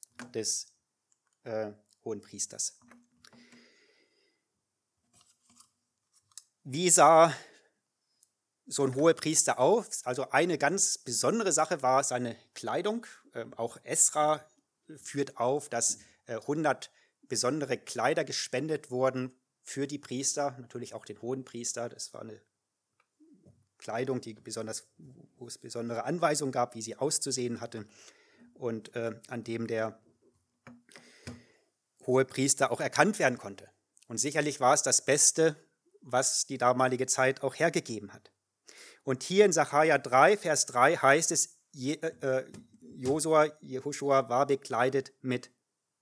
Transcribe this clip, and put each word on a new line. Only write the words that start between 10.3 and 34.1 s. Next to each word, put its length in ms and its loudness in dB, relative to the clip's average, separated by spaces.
ganz 400 0
besondere 540 -2
Sache 300 0
war 220 2
seine 340 -4
Kleidung. 520 -6
Ähm, 200 -12
auch 300 -8
Esra 640 0
führt 400 -6
auf, 320 -2
dass, 300 -2
äh, 120 -8
hundert 520 -2
besondere 540 -4
Kleider 460 -2
gespendet 640 -6
wurden 440 -2
für 260 -6
die 120 -10
Priester, 600 -6
natürlich 340 -14
auch 120 -14
den 160 -16
Hohenpriester. 680 -8
Das 240 -14
war 80 -16
eine 200 -16
Kleidung, 440 -4
die 120 -16
besonders, 540 -12
wo 100 -18
es 100 -16
besondere 480 -8
Anweisungen 460 0
gab, 240 -2
wie 60 -10
sie 140 -10
auszusehen 640 -4
hatte. 280 -12
Und, 420 -6
äh, 320 -2
an 160 -8
dem 240 -2
der 320 0
Hohepriester 640 2
auch 80 -2
erkannt 400 2
werden 180 2
konnte. 320 -18
Und 100 -10